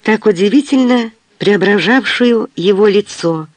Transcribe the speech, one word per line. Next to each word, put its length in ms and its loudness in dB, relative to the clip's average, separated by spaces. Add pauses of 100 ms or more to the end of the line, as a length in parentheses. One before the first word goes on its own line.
так 220 -2
удивительно 880 0 (260)
преображавшую 1160 0
его 300 0
лицо 720 -2